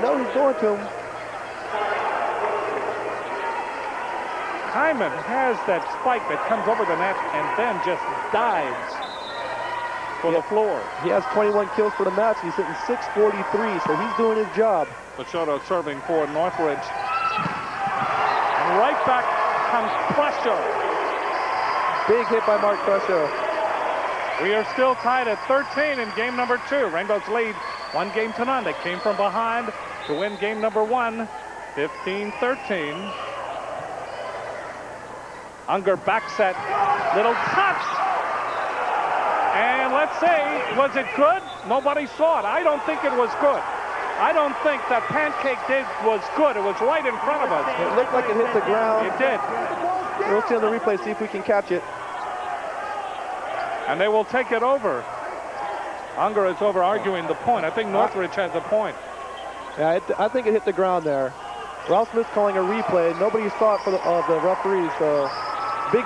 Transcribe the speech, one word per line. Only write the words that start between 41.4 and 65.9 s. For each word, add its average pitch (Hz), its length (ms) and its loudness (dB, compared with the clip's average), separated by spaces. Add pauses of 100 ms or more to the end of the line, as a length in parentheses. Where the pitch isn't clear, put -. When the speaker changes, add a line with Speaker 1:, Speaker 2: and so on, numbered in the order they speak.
Speaker 2:
Nobody 277 380 2
saw 311 340 4
it. 196 40 -2
I 247 180 0
don't 302 240 2
think 311 180 -2
it 277 80 2
was 247 180 2 (100)
good. 277 220 4 (560)
I 226 140 4
don't 294 300 2
think 294 260 2
that 240 180 4
pancake 277 520 0 (100)
dig 262 180 2 (160)
was 220 200 2 (140)
good. 285 200 4
It 202 60 -2
was 196 180 0
right 285 260 2
in 233 120 0
front 285 260 0
of - 80 0
us. 151 140 2 (120)
Speaker 1:
It 170 160 0
looked 254 180 2
like 247 120 2
it 208 120 0
hit 226 180 2
the 202 120 4
ground. 220 400 2
Speaker 2:
It - 120 -4
did. 254 200 2 (920)
Speaker 1:
We'll 226 180 4
see 240 80 2
on 214 60 2
the 214 80 4
replay, 220 340 0
see 214 60 -4
if 208 100 -4
we 214 80 -2
can 196 140 -6
catch 202 280 2
it. 180 120 0 (2000)
Speaker 2:
And 143 140 -2
they 202 80 2
will 214 160 4
take 247 280 -2
it 226 100 2
over. 214 420 2 (1120)
Unger 202 300 2
is 180 140 0
over 196 220 4
arguing 185 460 0
the 156 60 2
point. 214 300 0
I 156 60 0
think 214 200 -2
Northridge 196 440 0
has 180 200 -2
a 165 60 0
point. 208 360 0 (800)
Speaker 1:
Yeah, 160 160 4
it, 185 80 0 (160)
I 202 100 2
think 240 180 0
it 214 60 4
hit 214 120 2
the 202 80 2
ground 180 320 2
there. 135 280 0 (560)
Ralph 208 220 4
Smith 226 240 2
calling 202 220 4
a 190 40 4
replay. 180 580 2
Nobody 214 300 2 (100)
saw 214 180 6
it 190 60 -2
for 202 80 0
the, 185 120 2
uh, 170 260 2
the 165 180 4
referee, 185 420 2 (100)
so 147 320 2 (600)